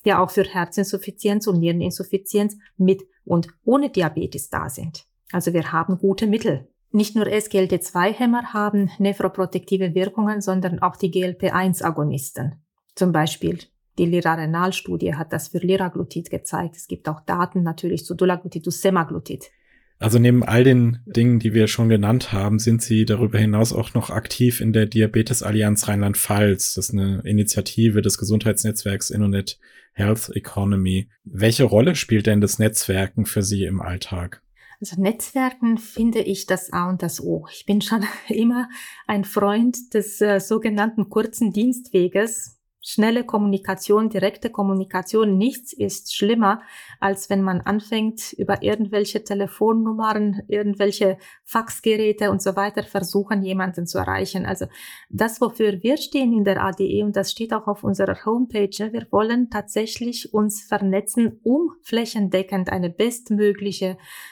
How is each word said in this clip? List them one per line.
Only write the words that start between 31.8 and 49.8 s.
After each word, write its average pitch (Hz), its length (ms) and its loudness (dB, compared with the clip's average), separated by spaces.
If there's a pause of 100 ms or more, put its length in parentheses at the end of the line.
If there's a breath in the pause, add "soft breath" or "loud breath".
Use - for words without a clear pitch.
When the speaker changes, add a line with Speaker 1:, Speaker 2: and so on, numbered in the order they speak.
Speaker 2:
spielt 110 320 2
denn 104 140 4
das 101 180 2
Netzwerken 98 680 0
für - 160 -2
Sie 98 220 0
im 90 180 -2
Alltag? 90 600 -8 (380 soft breath)
Speaker 1:
Also 185 200 -6
Netzwerken 233 760 0
finde 226 440 -2
ich 190 260 -4
das 185 260 -4
A 175 160 -2
und 185 140 -4
das 165 200 -6
O. 165 300 -4
Ich - 140 -20
bin 208 160 2
schon 214 220 -2 (120)
<laughs> - 120 -18
immer 240 420 0 (360 loud breath)
ein 202 180 0
Freund 214 680 0
des, 208 300 0
äh, 202 180 4
sogenannten 220 680 0
kurzen 220 420 0
Dienstweges. 202 1040 0 (260)
Schnelle 226 380 0
Kommunikation, 208 880 0
direkte 208 400 -2
Kommunikation, 196 880 0
nichts - 340 -2
ist - 440 -6
schlimmer, 220 460 2 (360 loud breath)
als 196 320 -2
wenn 196 100 2
man 185 200 0
anfängt, 220 720 -4
über - 320 -4
irgendwelche 208 580 -2
Telefonnummern, 214 1300 0